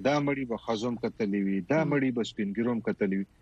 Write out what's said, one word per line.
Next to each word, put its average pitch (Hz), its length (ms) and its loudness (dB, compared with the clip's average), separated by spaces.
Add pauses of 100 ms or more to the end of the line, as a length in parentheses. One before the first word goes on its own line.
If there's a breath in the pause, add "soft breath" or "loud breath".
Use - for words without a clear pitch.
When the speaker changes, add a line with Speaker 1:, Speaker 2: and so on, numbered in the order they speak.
Speaker 1:
دا 143 180 2
مړی 139 240 0
به 117 120 -4
ښځو 113 280 -2
هم 120 120 -2
کتلی 101 460 -2
وي، 98 180 0
دا 147 220 2
Speaker 2:
هم. 170 80 0
Speaker 1:
مړی 135 220 2
به 117 120 0
سپین 101 300 -4
ږیرو 117 140 0
هم 117 120 0
کتلی 98 360 0
وي. 98 100 -2 (160 soft breath)